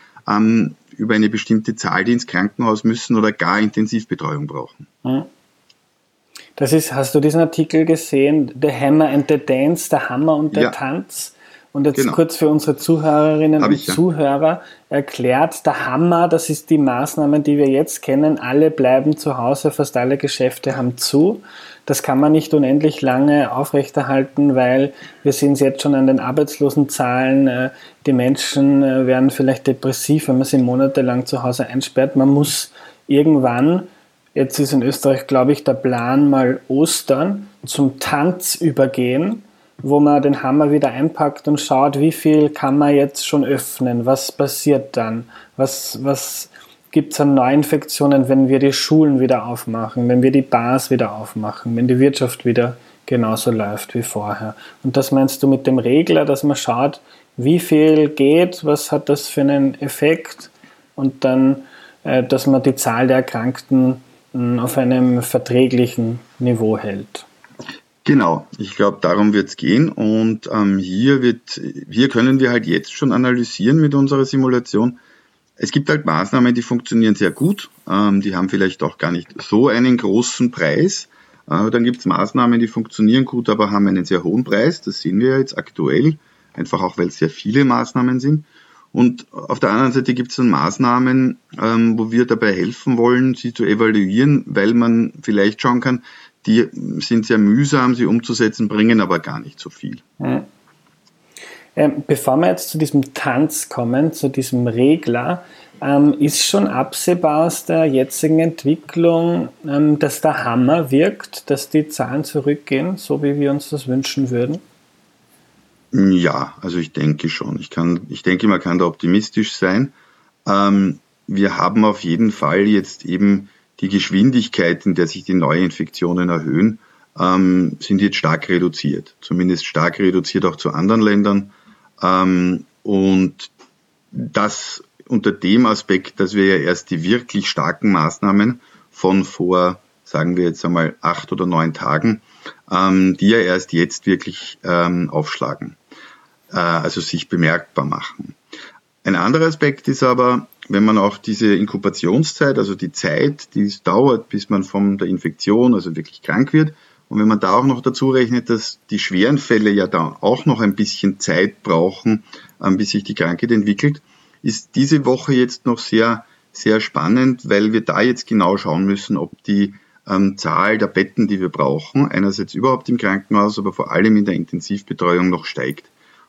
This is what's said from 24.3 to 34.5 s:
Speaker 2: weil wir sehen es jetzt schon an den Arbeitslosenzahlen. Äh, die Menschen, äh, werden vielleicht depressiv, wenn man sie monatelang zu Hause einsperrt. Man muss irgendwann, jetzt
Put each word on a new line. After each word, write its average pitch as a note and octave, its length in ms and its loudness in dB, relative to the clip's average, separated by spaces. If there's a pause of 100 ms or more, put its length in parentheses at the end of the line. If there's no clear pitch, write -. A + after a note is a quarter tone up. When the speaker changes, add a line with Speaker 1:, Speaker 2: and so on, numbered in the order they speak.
Speaker 2:
weil C3 400 2 (300)
wir C#3+ 80 2
sehen C#3+ 220 2
es C3+ 80 0
jetzt C3+ 200 0
schon C#3+ 140 2
an C3+ 120 4
den C3 120 2
Arbeitslosenzahlen. C3+ 1300 0
Äh, B2+ 220 -2 (360)
die C#3 80 2
Menschen, C#3 720 2
äh, C3 240 0
werden C3 220 4
vielleicht C3+ 380 -2
depressiv, C3+ 600 -2
wenn C3 120 2
man C3+ 60 0
sie C#3 120 0
monatelang B2+ 680 0
zu B2+ 160 -6
Hause B2 260 -4
einsperrt. C3+ 500 -2
Man C3+ 100 4
muss C#3+ 460 0 (340)
irgendwann, C#3+ 760 2 (500)
jetzt C#3 260 -2